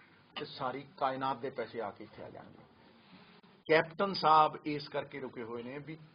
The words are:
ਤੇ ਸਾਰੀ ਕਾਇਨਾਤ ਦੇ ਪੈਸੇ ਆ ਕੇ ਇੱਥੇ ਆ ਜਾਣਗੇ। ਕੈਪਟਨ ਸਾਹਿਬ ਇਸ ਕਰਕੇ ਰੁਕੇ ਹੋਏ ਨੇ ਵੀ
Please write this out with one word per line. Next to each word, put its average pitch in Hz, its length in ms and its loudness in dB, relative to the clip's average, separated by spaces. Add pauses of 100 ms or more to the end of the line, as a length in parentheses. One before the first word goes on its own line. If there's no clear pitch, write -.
(360)
ਤੇ 151 80 -6
ਸਾਰੀ 135 420 -6 (100)
ਕਾਇਨਾਤ 135 400 0
ਦੇ 127 140 -4
ਪੈਸੇ 117 300 -6
ਆ 101 100 -2
ਕੇ 104 140 -14
ਇੱਥੇ - 200 -16
ਆ - 60 -14
ਜਾਣਗੇ। - 340 -18 (1000)
ਕੈਪਟਨ 165 480 4
ਸਾਹਿਬ 156 500 6
ਇਸ 147 240 -4
ਕਰਕੇ 139 320 -6
ਰੁਕੇ 127 220 -8
ਹੋਏ 117 200 -8
ਨੇ 127 160 -10
ਵੀ 156 200 -12 (160)